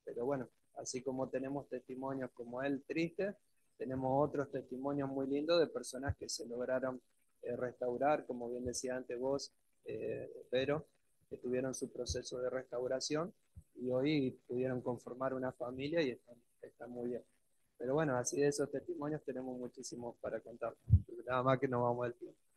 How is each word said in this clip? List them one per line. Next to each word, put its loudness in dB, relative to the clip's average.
pero -4
bueno, 0
así -6
como -2
tenemos -4
testimonios -4
como -6
él 2
tristes, 0
tenemos 0
otros -2
testimonios -2
muy 0
lindos 4
de 8
personas -4
que -10
se -4
lograron, 0
eh, -2
restaurar, 2
como -4
bien -4
decía -2
antes -6
vos, 0
eh, -4
Vero, 2
que -10
tuvieron 0
su -4
proceso -4
de 0
restauración -2
y -2
hoy 4
pudieron 0
conformar -2
una 0
familia 0
y 4
están, -10
están -12
muy -4
bien. -4
Pero 0
bueno, 4
así 0
de 8
esos 2
testimonios -4
tenemos -6
muchísimos -8
para -4
contar. -6
Nada 2
más 6
que 2
nos 2
vamos 2
del -2
tiempo. -14